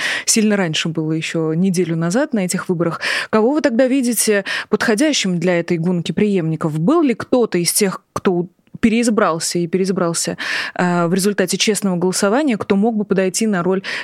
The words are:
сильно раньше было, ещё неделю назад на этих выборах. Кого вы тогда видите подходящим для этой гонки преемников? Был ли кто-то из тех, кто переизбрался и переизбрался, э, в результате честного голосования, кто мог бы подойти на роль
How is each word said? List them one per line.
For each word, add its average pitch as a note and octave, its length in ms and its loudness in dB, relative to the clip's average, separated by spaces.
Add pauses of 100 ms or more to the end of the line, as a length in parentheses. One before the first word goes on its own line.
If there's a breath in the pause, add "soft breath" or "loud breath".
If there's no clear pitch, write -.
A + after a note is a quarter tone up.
(240 loud breath)
сильно G#3+ 320 2
раньше E3+ 320 -2
было, D#3+ 240 -2
ещё D#3+ 420 -2
неделю E3+ 420 0
назад F#3+ 380 0
на G#3+ 60 0
этих F3+ 280 -4
выборах. E3 320 -2 (300 loud breath)
Кого A3 220 2
вы D#4 80 0
тогда C4 260 2
видите A#3 580 0 (240 loud breath)
подходящим G#3+ 680 0
для E3+ 220 2
этой E3+ 180 0
гонки E3+ 340 -2
преемников? D#3+ 640 0
Был C#4 240 2
ли B3+ 120 2
кто-то A#3 440 0
из F3 140 0
тех, F#3+ 300 0 (100)
кто F3 340 0 (340)
переизбрался G#3+ 800 2
и E3+ 80 -2
переизбрался, F3+ 680 -2 (380 loud breath)
э, F3 320 2
в E3+ 80 0
результате F#3+ 420 0
честного F#3+ 400 0
голосования, G#3 600 0
кто - 180 -2
мог G#3+ 220 2
бы G#3 80 0
подойти F#3+ 420 0
на F#3+ 160 0
роль F#3+ 200 0 (220 loud breath)